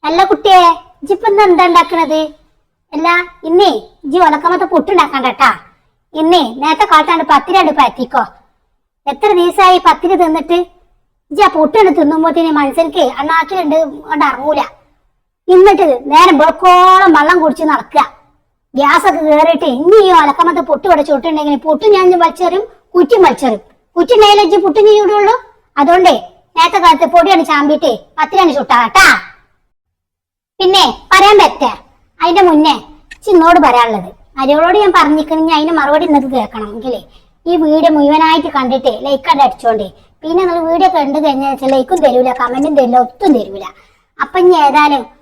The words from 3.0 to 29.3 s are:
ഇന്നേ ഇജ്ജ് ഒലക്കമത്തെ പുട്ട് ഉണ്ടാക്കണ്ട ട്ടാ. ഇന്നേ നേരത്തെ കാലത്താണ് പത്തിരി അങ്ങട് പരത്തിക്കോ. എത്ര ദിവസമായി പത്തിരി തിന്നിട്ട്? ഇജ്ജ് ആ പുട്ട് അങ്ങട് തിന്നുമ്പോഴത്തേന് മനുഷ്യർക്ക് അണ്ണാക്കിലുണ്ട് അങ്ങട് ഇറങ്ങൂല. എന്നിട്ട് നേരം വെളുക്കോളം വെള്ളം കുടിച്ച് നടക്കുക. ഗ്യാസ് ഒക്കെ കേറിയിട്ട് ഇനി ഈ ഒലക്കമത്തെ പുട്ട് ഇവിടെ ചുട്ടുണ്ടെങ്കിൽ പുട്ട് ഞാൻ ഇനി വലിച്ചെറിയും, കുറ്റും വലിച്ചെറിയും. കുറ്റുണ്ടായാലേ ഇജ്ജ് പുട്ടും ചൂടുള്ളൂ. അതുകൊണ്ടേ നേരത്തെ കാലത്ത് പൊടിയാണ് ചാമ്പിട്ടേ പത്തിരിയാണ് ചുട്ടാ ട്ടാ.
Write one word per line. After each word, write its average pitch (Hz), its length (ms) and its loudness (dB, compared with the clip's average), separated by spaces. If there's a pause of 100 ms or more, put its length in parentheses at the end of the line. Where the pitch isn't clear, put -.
ഇന്നേ 349 280 2 (340)
ഇജ്ജ് 294 140 -2
ഒലക്കമത്തെ 339 460 0
പുട്ട് 370 260 -2
ഉണ്ടാക്കണ്ട 285 340 -4 (140)
ട്ടാ. 254 120 2 (640)
ഇന്നേ 320 300 0 (180)
നേരത്തെ 311 300 -2
കാലത്താണ് 320 400 0
പത്തിരി 370 260 0
അങ്ങട് 311 220 0
പരത്തിക്കോ. 254 440 -4 (880)
എത്ര 339 180 -2 (100)
ദിവസമായി 370 380 2 (100)
പത്തിരി 381 340 0
തിന്നിട്ട്? 320 360 -2 (760)
ഇജ്ജ് 302 120 0
ആ 403 120 4
പുട്ട് 311 220 0
അങ്ങട് 370 220 2
തിന്നുമ്പോഴത്തേന് 320 600 0
മനുഷ്യർക്ക് 320 440 -2 (160)
അണ്ണാക്കിലുണ്ട് 320 560 -4
അങ്ങട് 302 540 -4
ഇറങ്ങൂല. 277 320 -6 (920)
എന്നിട്ട് 370 320 4 (240)
നേരം 339 260 4
വെളുക്കോളം 359 800 4
വെള്ളം 311 240 0
കുടിച്ച് 320 220 -4
നടക്കുക. 294 380 -4 (760)
ഗ്യാസ് 294 340 0
ഒക്കെ 330 200 -4
കേറിയിട്ട് 320 360 2
ഇനി 311 320 2 (100)
ഈ - 20 2 (120)
ഒലക്കമത്തെ 339 480 -2
പുട്ട് 285 180 -4
ഇവിടെ 311 220 2
ചുട്ടുണ്ടെങ്കിൽ 302 460 -2
പുട്ട് 311 300 -4 (100)
ഞാൻ 359 120 0
ഇനി 370 160 4
വലിച്ചെറിയും, 349 420 -2 (300)
കുറ്റും 370 280 2
വലിച്ചെറിയും. 247 400 -2 (320)
കുറ്റുണ്ടായാലേ 415 480 4
ഇജ്ജ് 359 220 0
പുട്ടും 392 220 0
ചൂടുള്ളൂ. 415 480 2 (420)
അതുകൊണ്ടേ 339 380 2 (420)
നേരത്തെ 349 260 0
കാലത്ത് 330 300 2
പൊടിയാണ് 339 360 2
ചാമ്പിട്ടേ 294 440 -2 (240)
പത്തിരിയാണ് 339 400 0
ചുട്ടാ 247 300 0
ട്ടാ. 381 200 2 (1500)